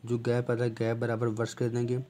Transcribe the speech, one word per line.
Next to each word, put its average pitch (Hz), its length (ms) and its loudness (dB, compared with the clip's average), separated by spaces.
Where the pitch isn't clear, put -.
जो 117 160 0
गैप 120 300 2
आता 120 140 2
है 120 80 2
गैप 117 240 0
बराबर 117 320 0
वर्ष 110 260 -2
कर 123 140 0
देंगे। 120 280 0